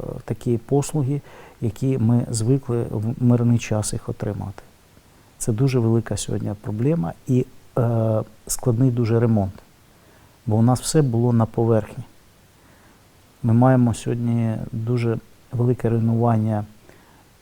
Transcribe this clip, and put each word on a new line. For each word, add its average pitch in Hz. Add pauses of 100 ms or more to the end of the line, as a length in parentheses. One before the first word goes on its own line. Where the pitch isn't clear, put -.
(260)
такі -
послуги, 143 (400)
які 131
ми 120
звикли 117
в 110
мирний 120
час -
їх -
отримати. 101 (720)
Це -
дуже 127
велика 113
сьогодні 107 (100)
проблема 143 (140)
і, 127 (320)
е, 113 (260)
складний 127
дуже 117
ремонт, 107 (920)
бо 107
у 113
нас 120
все -
було 120
на 113
поверхні. 113 (1400)
Ми 117
маємо 123
сьогодні 117 (160)
дуже 117 (340)
велике 120
руйнування, 113 (760)